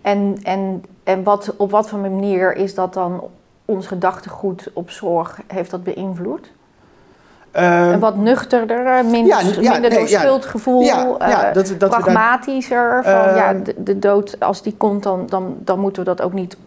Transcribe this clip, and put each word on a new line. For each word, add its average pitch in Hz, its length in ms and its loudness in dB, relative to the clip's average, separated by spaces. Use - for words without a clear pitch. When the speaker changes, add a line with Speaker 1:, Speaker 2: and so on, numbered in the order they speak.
Speaker 1:
En, 202 420 0
en, 190 400 -4
en 190 200 -2
wat, 208 340 0
op 202 140 -2
wat 214 180 2
voor 208 100 -8
manier 196 560 -2
is 196 200 -4
dat 185 180 -4
dan 180 300 -6
ons 190 220 -4
gedachtegoed 185 880 -6
op 175 160 -10
zorg, 170 580 -4
heeft 185 240 -8
dat 180 120 -10
beïnvloed? 190 680 -8
Speaker 2:
Ehm, 175 400 2
Speaker 1:
Een - 80 2
wat 208 180 0
nuchterder, 240 680 0
eh, 254 180 2
minder 233 220 2
Speaker 2:
ja, 277 140 6
Speaker 1:
s-, 190 160 0
Speaker 2:
ja, 226 160 2
Speaker 1:
minder 233 180 2
Speaker 2:
nee, 226 100 4
Speaker 1:
door 220 100 0
Speaker 2:
ja. 196 100 4
Speaker 1:
schuldgevoel, 254 640 2
Speaker 2:
Ja, 254 380 2
ja, 202 280 2
Speaker 1:
eh, 202 60 0
Speaker 2:
dat, 190 140 2
dat - 20 -6
we 190 80 -4
daar 190 120 4
Speaker 1:
pragmatischer, 240 1120 2
van, - 100 4
ja, 190 400 4
Speaker 2:
Ehm, 190 100 -4
Speaker 1:
de, - 140 -6
de 196 220 -2
dood, 202 400 0
als - 220 -2
die 214 160 -6
komt, 202 260 -2
dan, 185 220 -2
dan, 185 380 -6
dan 190 160 -2
moeten 196 240 -4
we 185 60 -2
dat 180 120 -4
ook 180 120 -4
niet 185 340 -8